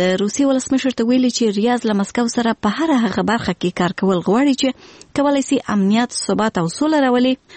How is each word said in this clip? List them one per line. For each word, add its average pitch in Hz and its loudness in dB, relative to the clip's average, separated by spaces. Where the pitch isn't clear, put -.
د 185 2
روسیې 208 0
ولسمشر 262 0
ته 226 0
ویلي 254 2
چې 214 0
ریاض 240 0
له 208 0
مسکو 233 -2
سره 233 0
په 208 -2
هره 285 2
هغه - -2
برخه - -2
کې 180 -2
کار 175 -2
کول 185 0
غواړي 262 2
چې 269 0
کولای 277 2
سي 269 0
امنیت، 208 2
ثبات 202 -2
او 165 0
سوله 302 2
راولي، 247 2